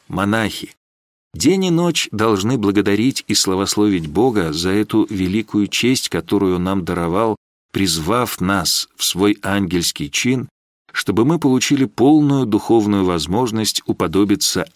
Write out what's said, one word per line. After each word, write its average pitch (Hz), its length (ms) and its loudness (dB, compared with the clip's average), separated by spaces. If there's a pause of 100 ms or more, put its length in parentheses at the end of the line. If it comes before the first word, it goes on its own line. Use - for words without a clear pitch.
монахи, 101 640 -4 (600)
день 180 300 2
и 180 60 2
ночь 170 420 0
должны 110 460 0
благодарить 101 680 0
и 101 80 -2
славословить 95 720 0
Бога 92 460 0
за 85 180 -2
эту 107 400 0
великую 101 560 -2
честь, 123 420 -2
которую 92 480 0
он 87 80 -2
нам 95 200 -2
даровал, 90 520 -2 (360)
призвав 95 680 -2
нас 90 560 -2
в - 80 -6
свой 104 380 0
ангельский 92 680 -2
чин, 123 380 -2 (440)
чтобы 104 320 0
мы 156 160 2
получили 131 460 2
полную 139 600 4
духовную 104 580 2
возможность 101 800 -2
уподобиться 95 800 0 (120)